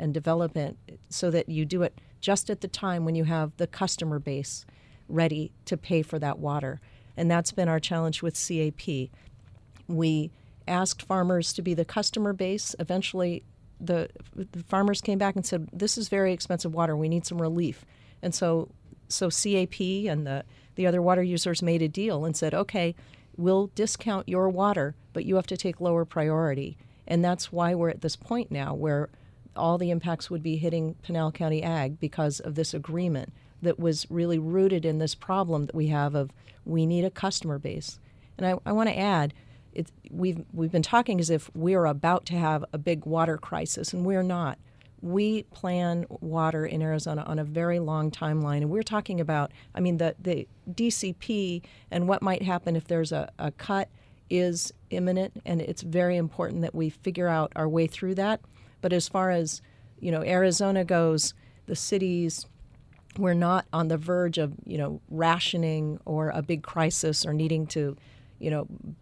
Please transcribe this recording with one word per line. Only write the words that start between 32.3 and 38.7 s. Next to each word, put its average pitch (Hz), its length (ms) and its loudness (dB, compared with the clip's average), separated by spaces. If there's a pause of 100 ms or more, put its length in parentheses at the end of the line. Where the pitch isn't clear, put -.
of - 160 -6
this 156 200 -2
agreement 160 580 -2 (280)
that 170 200 2
was 165 280 2
really 170 300 2
rooted 175 460 4
in 156 140 2
this 156 180 0
problem 170 500 0
that - 80 -8
we 156 140 2
have 147 260 2
of 139 160 0 (340)
we 160 200 2
need 175 200 2
a 185 60 0
customer 175 480 -4
base. - 400 -8 (380)
And 185 100 0
I, 185 200 2
I 208 60 0